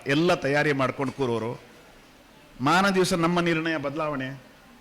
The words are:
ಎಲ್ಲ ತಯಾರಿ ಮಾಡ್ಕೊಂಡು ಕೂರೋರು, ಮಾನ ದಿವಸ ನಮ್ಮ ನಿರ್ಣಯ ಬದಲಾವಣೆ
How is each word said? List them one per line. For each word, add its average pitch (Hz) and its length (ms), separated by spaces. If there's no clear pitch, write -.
ಎಲ್ಲ 165 280
ತಯಾರಿ 147 380
ಮಾಡ್ಕೊಂಡು 131 400
ಕೂರೋರು, 120 480
ಮಾನ 170 280
ದಿವಸ 185 240
ನಮ್ಮ 170 280
ನಿರ್ಣಯ 165 360
ಬದಲಾವಣೆ 139 720